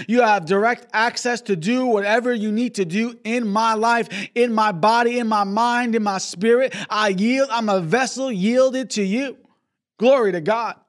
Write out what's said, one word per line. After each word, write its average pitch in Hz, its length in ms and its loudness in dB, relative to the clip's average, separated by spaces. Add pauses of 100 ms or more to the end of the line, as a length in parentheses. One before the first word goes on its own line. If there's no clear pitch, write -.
You 240 160 2
have 208 220 2
direct 208 480 0
access 233 500 -2
to 202 140 -2
do 240 300 -2
whatever 226 480 0
you 214 180 -4
need 233 220 -2
to 196 100 -2
do 226 400 -4
in 233 220 -4
my 220 280 0
life, 226 340 0 (260)
in 240 180 2
my 214 200 2
body, 233 460 2
in 233 100 -2
my 208 160 2
mind, 233 500 0
in 226 80 0
my 196 160 -2
spirit. 233 560 0 (160)
I 214 180 0
yield. 240 420 0
I'm 226 180 -2
a 190 120 2
vessel 240 500 -2
yielded 247 600 0
to 208 120 -4
you. 233 360 -4 (600)
Glory 233 340 4
to 175 80 -4
God. 214 360 -4 (120)